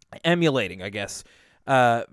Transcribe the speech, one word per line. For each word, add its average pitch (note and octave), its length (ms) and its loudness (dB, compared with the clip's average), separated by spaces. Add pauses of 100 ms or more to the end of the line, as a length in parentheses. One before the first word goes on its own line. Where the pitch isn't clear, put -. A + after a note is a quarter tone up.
(240)
emulating, C3+ 580 0
I G2 60 -8
guess? G2+ 340 -8 (440)
Uh, B2 460 4